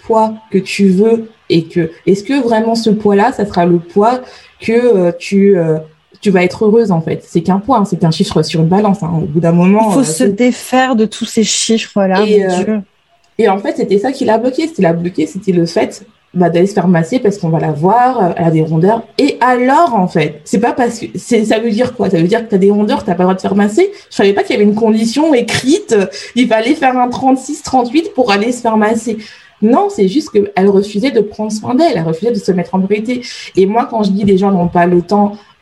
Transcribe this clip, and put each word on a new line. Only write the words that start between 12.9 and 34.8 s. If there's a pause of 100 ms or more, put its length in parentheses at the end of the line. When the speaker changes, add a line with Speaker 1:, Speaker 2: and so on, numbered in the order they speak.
Speaker 1:
et
en
fait,
c'était
ça
qui
l'a
bloquée.
Ce
qui
l'a
bloquée,
c'était
le
fait, (260)
bah,
d'aller
se
faire
masser
parce
qu'on
va
la
voir,
euh,
elle
a
des
rondeurs. (160)
Et
alors,
en
fait,
c'est
pas
parce
que, (100)
c'est,
ça
veut
dire
quoi ?
Ça
veut
dire
que
t'as
des
rondeurs,
t'as
pas
le
droit
de
faire
masser ? (200)
Je
savais
pas
qu'il
y
avait
une
condition
écrite,
euh, (300)
il
fallait
faire
un
trente-six,
trente-huit
pour
aller
se
faire
masser. (420)
Non,
c'est
juste
qu'elle
refusait
de
prendre
soin
d'elle,
elle
refusait
de
se
mettre
en
priorité. (340)
Et
moi,
quand
je
dis
les
gens
n'ont
pas